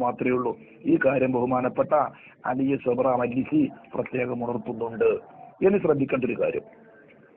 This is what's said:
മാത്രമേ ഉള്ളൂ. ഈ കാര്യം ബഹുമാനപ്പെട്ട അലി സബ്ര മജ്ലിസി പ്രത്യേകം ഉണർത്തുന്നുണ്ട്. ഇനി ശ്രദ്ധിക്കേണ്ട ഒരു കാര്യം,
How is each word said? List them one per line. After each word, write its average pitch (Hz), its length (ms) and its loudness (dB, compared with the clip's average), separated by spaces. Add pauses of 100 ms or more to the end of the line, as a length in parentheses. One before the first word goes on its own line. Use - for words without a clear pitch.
മാത്രമേ 123 340 0
ഉള്ളൂ. 120 140 -2 (400)
ഈ - 20 6 (120)
കാര്യം 131 300 2
ബഹുമാനപ്പെട്ട 127 580 0 (580)
അലി 135 160 0 (180)
സബ്ര 127 220 0 (140)
മജ്ലിസി 123 400 0 (320)
പ്രത്യേകം 123 520 -4
ഉണർത്തുന്നുണ്ട്. 113 640 -2 (560)
ഇനി 196 180 6
ശ്രദ്ധിക്കേണ്ട 135 460 0
ഒരു 117 100 -2
കാര്യം, - 260 -2 (720)